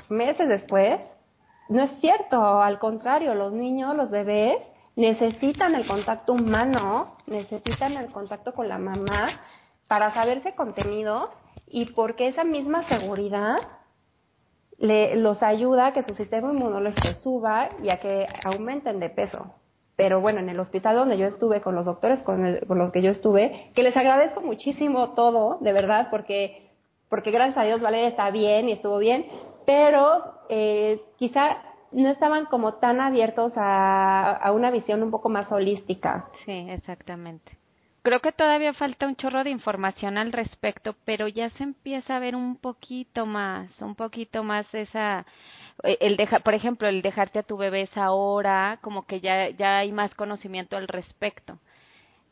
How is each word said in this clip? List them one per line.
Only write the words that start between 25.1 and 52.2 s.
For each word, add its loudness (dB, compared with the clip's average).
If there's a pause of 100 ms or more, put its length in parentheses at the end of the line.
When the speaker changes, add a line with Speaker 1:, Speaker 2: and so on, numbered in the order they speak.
Speaker 1:
todo, 4
de 2
verdad, 2
porque, -4 (380)
porque -2
gracias 4
a 2
Dios 0
Valeria 2
está -2
bien 2
y 2
estuvo -2
bien, 2 (380)
pero, 6 (160)
eh, 0 (140)
quizá 0 (340)
no 4
estaban 2
como 0
tan 2
abiertos 0
a, 4
a 0
una 2
visión 0
un -2
poco -2
más -2
holística. -2 (160)
Speaker 2:
Sí, -10
exactamente. -14 (460)
Creo 2
que -2
todavía 2
falta -4
un -4
chorro -4
de -4
información -6
al -4
respecto, -6 (100)
pero -4
ya -6
se -8
empieza -8
a -4
ver -6
un -6
poquito -8
más, -6 (120)
un -12
poquito -8
más -4
esa, -6 (560)
eh, 2
el 2
deja-, 2
por 2
ejemplo, -2
el -2
dejarte -2
a -4
tu -10
bebé -2
esa -2
hora, 0
como -10
que -8
ya, 0
ya 0
hay -2
más -4
conocimiento -10
al -8
respecto. -10 (720)